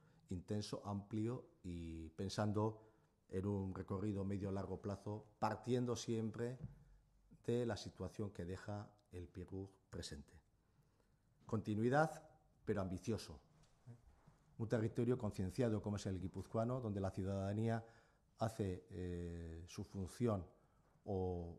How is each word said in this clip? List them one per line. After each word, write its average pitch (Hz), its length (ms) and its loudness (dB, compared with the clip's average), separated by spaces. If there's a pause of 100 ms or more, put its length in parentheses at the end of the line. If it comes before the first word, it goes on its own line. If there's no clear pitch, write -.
(300)
intenso, 104 540 -2
amplio 107 640 -2 (180)
y 82 460 -6
pensando 107 720 2 (480)
en 95 180 0
un 98 260 2
recorrido 98 520 0
medio-largo 95 560 0
plazo, 104 440 -4 (140)
partiendo 120 560 2
siempre 113 600 0 (880)
de 120 200 4
la 107 120 0
situación 95 540 -4
que - 120 -6
deja 104 460 -4 (240)
el 87 160 -8
PIRUG 95 400 -8 (200)
presente. 76 440 -8 (1120)
Continuidad, 113 760 4 (420)
pero 101 160 2
ambicioso. 92 580 -2 (1160)
Un 110 100 0
territorio 120 500 4
concienciado 107 640 2
como 104 140 0
es 98 120 -2
el 95 120 0
guipuzcoano, 113 640 0
donde 101 180 0
la 95 120 2
ciudadanía 104 760 2 (540)
hace, 101 500 0
eh, 87 760 -4
su - 200 -8
función 98 600 0 (600)
o, 90 540 0